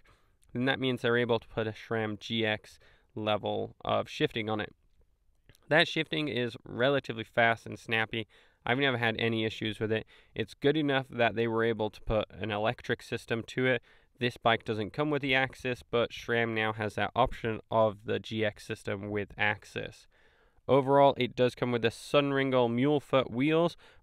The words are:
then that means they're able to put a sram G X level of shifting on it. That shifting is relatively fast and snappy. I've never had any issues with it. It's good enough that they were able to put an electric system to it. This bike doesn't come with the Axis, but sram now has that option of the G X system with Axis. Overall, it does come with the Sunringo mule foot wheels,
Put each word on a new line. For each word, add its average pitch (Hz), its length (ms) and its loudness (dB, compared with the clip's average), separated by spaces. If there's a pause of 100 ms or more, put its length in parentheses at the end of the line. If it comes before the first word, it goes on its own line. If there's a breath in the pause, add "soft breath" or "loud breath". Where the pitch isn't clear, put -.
(520 soft breath)
then 123 140 -2
that 135 140 0
means 127 240 -2
they're 117 120 4
able 117 220 2
to - 100 -6
put 110 200 -4
a 107 60 -6
sram 110 460 -4
G 113 240 -2
X 107 360 -2 (340 soft breath)
level 107 640 -2 (100)
of 107 240 0
shifting 117 400 -2
on 107 100 -2
it. - 140 -6 (920)
That 160 200 4
shifting 156 400 -4
is 117 360 -4
relatively 120 600 -2
fast 113 420 2
and 107 140 -12
snappy. 113 480 -2 (400 soft breath)
I've 123 100 2
never 135 220 2
had 113 180 2
any 113 280 0
issues 110 340 -4
with 107 120 0
it. 110 140 -2 (300 soft breath)
It's - 180 -6
good 147 240 2
enough 135 320 0
that 117 260 2
they 117 120 2
were 113 160 0
able 110 260 0
to - 120 -20
put 110 280 0
an 107 220 -6
electric 113 500 -2
system 117 460 -6
to 127 180 -2
it. 127 160 2 (380 soft breath)
This 120 180 -2
bike 113 260 2
doesn't 107 300 -4
come 151 160 -2
with 143 140 -2
the 131 100 0
Axis, 131 480 -2
but 120 300 0
sram 117 420 0
now 110 200 0
has 107 220 -4
that 104 200 0
option 117 460 0 (100)
of 110 340 2
the 104 140 -2
G 107 260 -4
X - 180 -6
system 104 460 -8
with 104 200 -6 (100)
Axis. - 640 -4 (640 soft breath)
Overall, 139 480 6
it 123 200 -2
does 123 180 2
come 123 180 -4
with 117 120 -2
the 117 60 4
Sunringo 135 800 2
mule 131 320 2
foot - 300 0
wheels, 156 480 2 (260 soft breath)